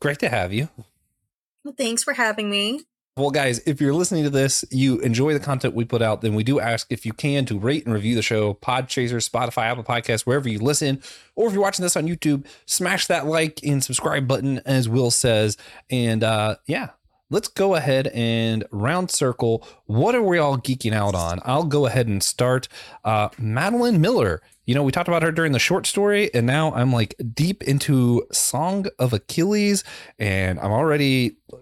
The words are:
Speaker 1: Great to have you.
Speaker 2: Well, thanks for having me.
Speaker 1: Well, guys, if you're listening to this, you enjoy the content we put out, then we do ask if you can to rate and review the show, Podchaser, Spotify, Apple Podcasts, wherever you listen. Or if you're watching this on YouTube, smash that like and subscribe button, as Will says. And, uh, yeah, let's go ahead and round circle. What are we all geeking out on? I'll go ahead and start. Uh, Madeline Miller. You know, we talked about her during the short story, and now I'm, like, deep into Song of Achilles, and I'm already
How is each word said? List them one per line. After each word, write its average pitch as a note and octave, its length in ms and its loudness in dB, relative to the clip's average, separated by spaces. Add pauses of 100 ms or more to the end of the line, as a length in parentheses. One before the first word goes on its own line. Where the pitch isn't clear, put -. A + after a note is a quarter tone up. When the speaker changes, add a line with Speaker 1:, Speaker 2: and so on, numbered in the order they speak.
Speaker 1:
Great C#3+ 200 -2
to - 80 0
have F#2+ 240 -2
you. B2 160 -2 (960)
Speaker 2:
Well, C#4+ 120 -12
thanks A#3 280 -2
for C#4 100 -2
having G#3+ 360 -2
me. G#3 320 -2 (340)
Speaker 1:
Well, C#3 140 0
guys, C3+ 300 0
if D3 200 -2
you're C#3+ 140 2
listening E3+ 300 0
to D3 60 0
this, C3+ 400 0
you C3 280 2
enjoy B2+ 340 2
the C#3+ 80 0
content C3 340 -2
we A#2 120 -2
put A2+ 160 0
out, G#2+ 180 2
then A2 140 0
we G#2+ 100 0
do B2 160 2
ask A2+ 300 -2
if A#2 160 -6
you A2 80 -6
can C#3+ 320 0
to G#2+ 120 -4
rate C3 280 -2
and A#2 80 0
review G#2+ 200 0
the A#2 60 2
show, G#2+ 320 0
Podchaser, B2 720 -2
Spotify, A#2+ 440 -2
Apple B2 140 -6
Podcasts, A#2+ 420 -2
wherever C3 240 0
you G#2+ 80 -2
listen. C#3 420 0 (340)
Or A3 120 0
if G#3 80 0
you're G3 80 2
watching G3 200 0
this F3 140 0
on D#3 100 0
YouTube, D3+ 380 0 (220)
smash F#3 400 -2
that E3 200 0
like D#3+ 380 0
and C#3 180 2
subscribe C#3 460 -2
button, C3+ 380 -2
as C3 200 2
Will A#2+ 240 2
says. G#2+ 460 2 (340)
And, A#2 320 0
uh, G#2+ 340 0 (100)
yeah, G3+ 240 -6 (400)
let's D#3 180 -2
go F#3+ 260 0
ahead C3 340 0
and A2+ 640 -2
round D3+ 400 -2
circle. A#2+ 560 0 (200)
What C#3+ 280 2
are A#3+ 80 2
we F#3 140 2
all C#3+ 220 2
geeking B2 340 -2
out G2+ 220 0
on? E2+ 280 -2
I'll C#3+ 220 -2
go C#3+ 220 2
ahead A#2+ 220 0
and G2 140 -2
start. B2+ 460 0 (340)
Uh, G#2+ 360 0
Madeline F#3+ 600 2
Miller. D3+ 440 2 (240)
You A#2+ 80 2
know, C#3+ 80 2
we C3+ 100 2
talked F3 160 0
about E3+ 140 2
her E3 100 2
during D#3+ 200 0
the B2+ 60 2
short F3 280 0
story, G3+ 480 2
and A#2 120 2
now D3+ 280 2
I'm, B2+ 180 2
like, A#2 220 0 (180)
deep E3+ 300 -2
into C3 680 2
Song F#3 540 -2 (140)
of B2+ 160 0
Achilles, G3+ 720 0 (340)
and F#2+ 420 2
I'm G2+ 120 0
already C3+ 640 2 (260)